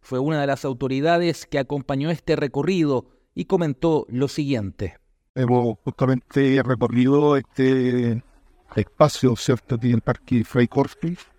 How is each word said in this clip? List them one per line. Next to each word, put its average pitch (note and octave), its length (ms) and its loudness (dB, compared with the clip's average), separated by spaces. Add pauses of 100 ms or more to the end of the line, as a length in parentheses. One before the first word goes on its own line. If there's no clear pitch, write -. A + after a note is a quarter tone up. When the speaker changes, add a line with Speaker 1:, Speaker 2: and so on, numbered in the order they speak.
Speaker 1:
fue B2+ 180 -6
una D3 220 -2
de C#3 60 -2
las C3+ 180 -4
autoridades C#3+ 800 -2
que D3 140 -4
acompañó C#3 500 -4
este D#3+ 260 -2
recorrido D3 720 -2 (260)
y - 120 -8
comentó E3 640 0
lo B2+ 180 -2
siguiente. A2+ 720 -6 (380)
Speaker 2:
Hemos B2 500 0
justamente C3 800 0
recorrido B2+ 720 2
este B2 840 0 (540)
espacio, A#2+ 640 2
¿cierto?, - 380 -2
aquí A#2+ 140 -2
en B2 60 2
el A#2+ 60 0
Parque B2 420 -2
Fray A#2+ 260 2
Jorge D#3 460 -4 (240)